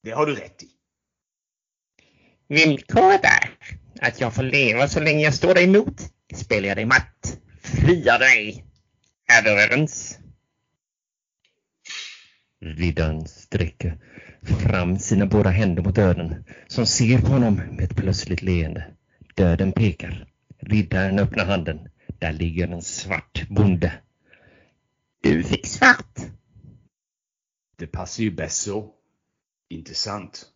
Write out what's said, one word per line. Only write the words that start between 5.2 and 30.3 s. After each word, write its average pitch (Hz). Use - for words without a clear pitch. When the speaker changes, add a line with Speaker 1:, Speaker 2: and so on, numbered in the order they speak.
Speaker 2:
jag 147
står 180
dig 180
emot. 202
Spelar 98
jag 98
dig 110
matt, -
friar 131
dig. 113
Är 110
vi 107
överens?" 107
Riddaren 80
sträcker -
fram 92
sina 98
båda 98
händer 90
mot 92
döden, 85
som 117
ser 120
på -
honom 123
med 85
ett 90
plötsligt -
leende. 87
Döden 92
pekar. -
Riddaren 98
öppnar 95
handen. 85
Där 82
ligger 82
en 87
svart -
bonde. 95
"Du -
fick -
svart." -
Speaker 1:
"Det 82
passar 92
ju 107
bäst 82
så. 107
Inte 80
sant?" 101